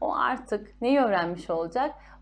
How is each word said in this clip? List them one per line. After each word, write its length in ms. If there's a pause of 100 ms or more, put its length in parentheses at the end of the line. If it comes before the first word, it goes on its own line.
o 140
artık 680
neyi 180
öğrenmiş 500
olacak? 440 (280)